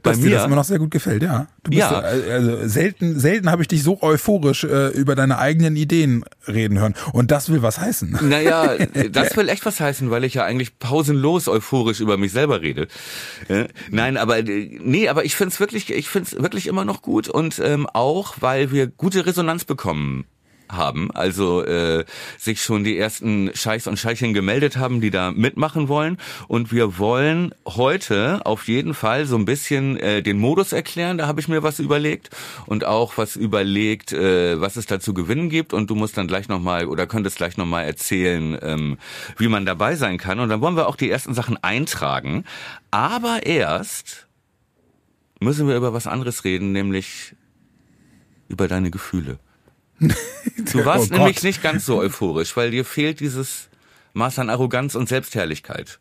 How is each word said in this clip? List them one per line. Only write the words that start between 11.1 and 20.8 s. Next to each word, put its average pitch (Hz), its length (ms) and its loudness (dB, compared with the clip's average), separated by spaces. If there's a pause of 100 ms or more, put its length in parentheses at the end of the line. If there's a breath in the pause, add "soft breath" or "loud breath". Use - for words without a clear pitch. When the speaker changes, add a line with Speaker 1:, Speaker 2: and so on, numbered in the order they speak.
Speaker 1:
euphorisch 110 500 2
über 107 180 2
mich 98 140 0
selber 123 300 2
rede. 73 260 -4 (600 loud breath)
Äh, 101 160 2 (260 loud breath)
nein, 120 240 0
aber, 113 220 2
äh, 101 440 -4
nee, 135 280 2
aber 151 160 2
ich 147 100 -2
find's 185 240 -2
wirklich, 208 320 -2
ich - 160 -2
find's 185 300 -4
wirklich 185 300 -2
immer 190 180 -2
noch 196 160 -4
gut - 260 0
und, 160 320 -2
ähm, 143 320 2
auch, 147 480 0
weil 135 320 0
wir 135 160 2
gute 185 380 0
Resonanz 170 400 0
bekommen 76 580 -4 (480 soft breath)
haben. 82 440 -2